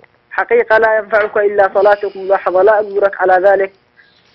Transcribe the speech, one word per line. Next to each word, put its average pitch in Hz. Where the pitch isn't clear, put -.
حقيقة 220
لا 220
ينفعك 208
إلا 202
صلاتك 202
لحظة، 185
لا 214
أجبرك 196
على 185
ذلك، 196